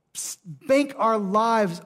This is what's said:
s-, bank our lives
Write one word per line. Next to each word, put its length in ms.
s-, 300
bank 520
our 200
lives 680